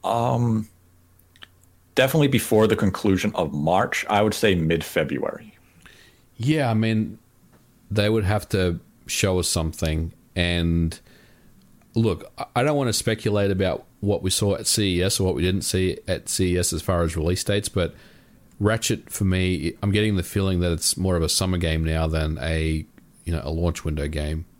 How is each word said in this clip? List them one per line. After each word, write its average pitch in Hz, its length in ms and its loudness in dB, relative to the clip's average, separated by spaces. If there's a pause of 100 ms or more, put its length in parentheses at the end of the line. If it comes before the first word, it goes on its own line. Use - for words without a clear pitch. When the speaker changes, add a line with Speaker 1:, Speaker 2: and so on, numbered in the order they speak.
Speaker 1:
Um, 117 640 0 (1300)
definitely 143 320 4
before 110 400 4
the 110 80 4
conclusion 101 600 2
of 76 180 -2
March. 82 560 0
I 104 120 4
would 107 120 2
say 104 200 2
mid-February. 80 1040 -2 (800)
Speaker 2:
Yeah, 139 320 2
I 113 40 2
mean, 110 440 0 (720)
they 104 200 0
would 110 160 2
have 101 240 0
to 90 300 0 (280)
show 92 320 0
us 85 80 -2
something. 80 680 -2 (220)
And 85 600 0 (1000)
look, 110 420 -2
I, - 80 -8 (120)
I 123 60 2
don't 147 140 0
want 131 120 0
to 107 40 -2
speculate 104 580 0
about 92 340 0 (140)
what 101 220 0
we 95 80 -2
saw 101 260 0
at - 120 -6
C 95 320 0
E 87 40 2
S 98 160 0
or 101 40 2
what 92 120 0
we 67 60 -2
didn't 90 200 0
see 92 360 0 (100)
at 90 200 -4
C 90 280 0
E - 20 2
S 87 160 0
as 80 80 -4
far 87 220 0
as 82 120 -2
release 85 280 -2
dates, 101 260 -2
but 87 260 -2 (640)
Ratchet, 110 500 0
for - 140 -4
me, 92 580 0
I'm 101 100 0
getting 104 240 2
the 90 80 0
feeling 95 360 0
that 87 120 2
it's - 260 -2
more 92 180 0
of 82 80 2
a 78 60 -2
summer 92 280 0
game 80 260 0
now 80 240 0
than 78 320 -2
a, 80 460 -2 (400)
you 90 80 -4
know, 73 100 -2
a 65 80 -8
launch 82 340 -2
window 76 220 -4
game. 76 380 -6 (140)